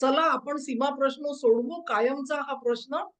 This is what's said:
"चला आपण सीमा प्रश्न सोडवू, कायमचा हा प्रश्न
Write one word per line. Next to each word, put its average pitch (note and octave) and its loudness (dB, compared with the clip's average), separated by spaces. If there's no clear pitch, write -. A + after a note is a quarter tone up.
"चला C4+ 4
आपण C#4+ 0
सीमा C#4 -2
प्रश्न C4+ -2
सोडवू, B3+ 2
कायमचा C4+ 0
हा C#4 -4
प्रश्न A#3+ -4